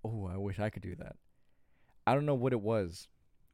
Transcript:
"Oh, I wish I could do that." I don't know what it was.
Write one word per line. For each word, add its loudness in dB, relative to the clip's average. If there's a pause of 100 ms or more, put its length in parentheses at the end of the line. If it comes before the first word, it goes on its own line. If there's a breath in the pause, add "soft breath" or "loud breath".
"Oh, -4
I -4
wish -2
I 0
could -8
do -8
that." -14 (880)
I 6
don't 2
know 4
what 2
it 2
was. 0 (460)